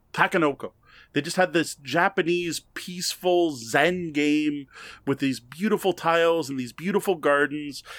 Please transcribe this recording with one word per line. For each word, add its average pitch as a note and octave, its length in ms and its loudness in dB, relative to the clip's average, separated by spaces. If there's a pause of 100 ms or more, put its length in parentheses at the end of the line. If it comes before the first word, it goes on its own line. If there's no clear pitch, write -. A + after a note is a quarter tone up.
(120)
Takenoko. E3 600 0 (400)
They C#3+ 80 0
just C3 160 -4
had F#3 160 2
this D#3+ 220 0
Japanese E3+ 840 -2 (120)
peaceful F3 800 0
Zen D3+ 580 0
game D3 540 0 (400)
with C#3 120 0
these C3+ 220 -2
beautiful G3 520 0
tiles E3 560 2
and C#3 100 -6
these B2 140 -8
beautiful F#3+ 440 -2
gardens. C#3+ 640 0 (160)